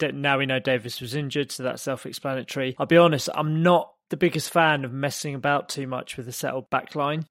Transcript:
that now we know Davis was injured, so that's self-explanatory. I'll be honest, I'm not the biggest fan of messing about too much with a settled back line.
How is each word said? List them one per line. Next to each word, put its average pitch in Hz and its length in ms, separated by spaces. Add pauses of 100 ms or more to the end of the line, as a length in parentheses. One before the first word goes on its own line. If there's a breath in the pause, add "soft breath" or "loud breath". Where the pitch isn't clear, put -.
that 139 160
now 139 220
we 139 80
know 131 120
Davis 120 420
was 123 140
injured, 143 380
so - 100
that's 123 200
self-explanatory. 131 960
I'll 139 80
be 165 100
honest, 165 380
I'm 156 280
not 175 260 (220)
the 160 80
biggest 160 320
fan 156 340
of 120 80
messing 139 420
about 143 360
too 135 160
much 127 320
with 120 100
a 123 40
settled 131 360
back - 260
line. 151 360